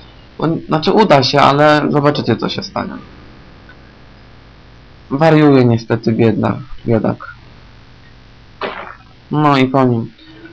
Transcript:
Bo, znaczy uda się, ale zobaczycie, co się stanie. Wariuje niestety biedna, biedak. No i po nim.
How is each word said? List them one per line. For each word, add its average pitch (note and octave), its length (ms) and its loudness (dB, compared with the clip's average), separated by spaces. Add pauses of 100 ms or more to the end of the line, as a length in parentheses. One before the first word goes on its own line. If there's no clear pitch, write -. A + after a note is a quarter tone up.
(380)
Bo, D3+ 100 -4 (180)
znaczy D#3 260 -2
uda D#3 300 2
się, C#3 180 0
ale D3 480 2
zobaczycie, D3 480 0
co - 120 -8
się - 140 -10
stanie. - 300 -10 (2250)
Wariuje D3 540 4
niestety A#2 480 -2
biedna, A2+ 460 0 (280)
biedak. - 480 -4 (2000)
No D3 260 2
i C3 120 2
po C3 160 0
nim. A#2 280 -2 (400)